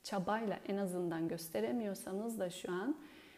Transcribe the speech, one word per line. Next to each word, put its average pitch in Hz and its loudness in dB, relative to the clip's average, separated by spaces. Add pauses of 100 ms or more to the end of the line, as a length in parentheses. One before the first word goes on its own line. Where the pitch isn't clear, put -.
çabayla 202 0
en 202 2
azından 180 2
gösteremiyorsanız 208 0
da 185 2
şu - -4
an 208 2 (400)